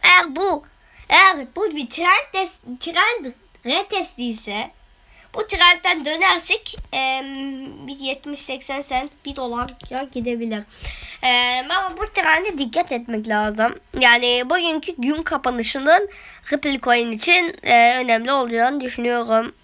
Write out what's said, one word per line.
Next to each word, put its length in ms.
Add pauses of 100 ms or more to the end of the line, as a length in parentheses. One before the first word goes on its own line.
Eğer 340
bu, 280 (440)
eğer 280 (200)
bu 200
bir 140
trend 440
des-, 440
trend 540 (340)
retest 520
ise 520 (640)
bu 120
trendten 580
dönersek, 720 (160)
em, 920
bir 120
yetmiş 420
seksen 420
sent, 420
bir 120
dolar 380 (160)
ya 120
gidebilir. 600 (600)
Em, 480
ama 260
bu 100
trende 520
dikkat 340
etmek 360
lazım. 500 (200)
Yani 520
bugünkü 480
gün 240
kapanışının 880 (420)
Ripple 280
Coin 320
için, 500
e, 360
önemli 340
olacağını 480
düşünüyorum. 840